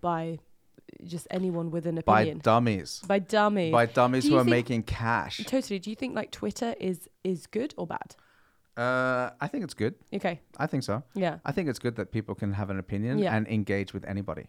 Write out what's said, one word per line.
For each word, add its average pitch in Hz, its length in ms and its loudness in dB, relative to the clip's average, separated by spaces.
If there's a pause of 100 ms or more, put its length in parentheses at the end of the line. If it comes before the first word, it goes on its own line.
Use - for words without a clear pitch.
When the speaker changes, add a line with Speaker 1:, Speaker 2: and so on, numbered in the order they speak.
Speaker 1:
by 165 380 -2 (640)
just 170 260 -8
anyone 175 400 -2
with 165 160 -4
an 165 180 -2
Speaker 2:
By 107 180 6
Speaker 1:
opinion. 127 200 -2
Speaker 2:
dummies. 113 640 2
Speaker 1:
By 202 140 4
dummies. 208 520 2
Speaker 2:
By 117 140 6
dummies 127 380 4
Speaker 1:
Do - 60 4
Speaker 2:
who - 40 6
Speaker 1:
you 135 60 8
Speaker 2:
are 123 40 6
Speaker 1:
think 120 60 6
Speaker 2:
making 120 320 2
cash. 113 640 -2
Speaker 1:
Totally. 254 320 -2
Do 175 100 -12
you 214 80 -8
think, 254 180 -6
like, 214 180 -6
Twitter 226 460 -4
is, 185 300 -4 (160)
is 185 220 -4
good 247 320 -4
or 175 80 -6
bad? - 300 -10 (580)
Speaker 2:
Uh, 127 540 0 (100)
I 143 100 -4
think 254 160 -6
it's - 100 -10
good. 107 220 -2 (180)
Speaker 1:
Okay. 180 260 -4 (160)
Speaker 2:
I 143 100 -2
think 139 160 -2
so. 117 200 -2 (120)
Speaker 1:
Yeah. 175 300 -2
Speaker 2:
I 143 80 -4
think 170 160 -2
it's 120 100 -2
good 117 180 -2
that 98 140 -4
people 107 240 -4
can 101 200 -2
have 98 160 -2
an 95 80 -4
opinion 107 400 -2
Speaker 1:
Yeah. 185 180 2
Speaker 2:
and 110 120 0
engage 101 440 0
with 98 140 -6
anybody. 98 420 -6